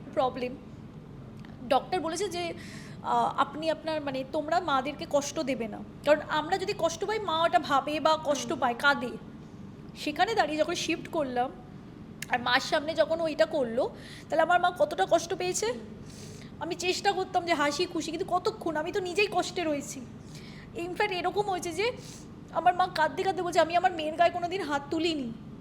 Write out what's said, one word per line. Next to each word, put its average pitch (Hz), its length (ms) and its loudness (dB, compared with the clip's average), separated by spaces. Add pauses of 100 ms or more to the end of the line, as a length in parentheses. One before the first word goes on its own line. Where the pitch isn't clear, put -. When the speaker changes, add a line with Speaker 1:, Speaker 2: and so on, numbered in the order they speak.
(140)
Speaker 1:
প্রবলেম। 254 420 0 (1120)
ডক্টর 330 320 2
বলেছে 330 280 -2
যে, 349 260 -4 (480)
আহ, - 380 2
"আপনি 302 300 0
আপনার, 311 300 -2
মানে 269 320 -4
তোমরা 311 280 2
মাদেরকে 294 500 0
কষ্ট 285 300 0
দেবে 247 280 -2
না, - 100 -10 (260)
কারণ 302 240 6
আমরা 311 300 2
যদি 370 200 -2
কষ্ট 330 260 0
পাই, 427 140 0
মা 330 240 0
ওটা 339 160 6
ভাবে 294 420 2
বা 311 240 6
কষ্ট 269 260 0
Speaker 2:
হুম। 302 80 -2
Speaker 1:
পায়, 240 200 2
কাঁদে।" 254 320 4 (880)
সেখানে 359 380 0
দাঁড়িয়ে 311 240 4
যখন 311 160 2
শিফট - 340 -2
করলাম 254 420 0 (760)
আর 247 120 2
মার 247 200 4
সামনে 311 340 0
যখন 320 260 4
ওইটা 320 260 4
করলো, 269 440 2 (400)
তাহলে 302 120 4
আমার 349 180 6
মা 359 180 4
কতটা 330 320 2
কষ্ট 339 240 2
পেয়েছে। 359 320 0 (960)
আমি 339 140 -4
চেষ্টা 359 380 2
করতাম 359 340 0
যে 339 80 4
হাসি 294 320 2
খুশি, 339 240 -4
কিন্তু 330 240 -2
কতক্ষণ, 359 420 0
আমি 311 160 -2
তো 415 80 0
নিজেই 370 320 2
কষ্টে 349 320 0
রয়েছি। 294 360 -2 (760)
In 349 180 -6
fact, 415 180 2
এরকম 370 380 0
হয়েছে 359 220 -2
যে 403 200 0 (600)
আমার 349 220 4
মা 359 120 2
কাঁদতে 311 360 2
কাঁদতে 381 200 2
বলছে, 349 180 2
"আমি 330 160 4
আমার 370 160 6
মেয়ের 320 240 -2
গায়ে 339 140 8
কোনোদিন 349 320 -2
হাত 285 280 0
তুলিনি।" 311 420 0 (280)